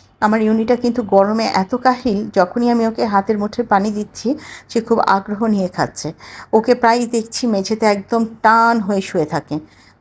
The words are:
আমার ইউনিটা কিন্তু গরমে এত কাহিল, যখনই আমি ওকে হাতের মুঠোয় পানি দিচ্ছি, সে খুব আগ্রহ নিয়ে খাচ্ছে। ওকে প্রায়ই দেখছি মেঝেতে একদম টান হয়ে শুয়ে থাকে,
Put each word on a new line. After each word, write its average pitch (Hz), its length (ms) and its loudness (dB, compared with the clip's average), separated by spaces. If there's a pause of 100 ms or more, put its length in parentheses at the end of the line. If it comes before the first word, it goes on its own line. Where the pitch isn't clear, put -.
(200)
আমার 220 220 2
ইউনিটা 220 340 2
কিন্তু 240 260 -2
গরমে 202 420 2
এত 190 300 -2
কাহিল, 240 600 -2
যখনই 233 360 2
আমি 226 160 2
ওকে 226 180 -2
হাতের 208 340 0
মুঠোয় 214 280 -4
পানি 202 240 2
দিচ্ছি, 208 480 -4 (300)
সে 233 120 -2
খুব 226 180 0
আগ্রহ 196 480 0
নিয়ে 196 220 0
খাচ্ছে। 156 440 -6 (400)
ওকে 226 220 2
প্রায়ই 240 320 2
দেখছি 233 400 -4
মেঝেতে 220 400 0
একদম 214 400 0 (160)
টান 226 380 4
হয়ে 196 200 0
শুয়ে 180 240 -2
থাকে, 151 340 -4 (420)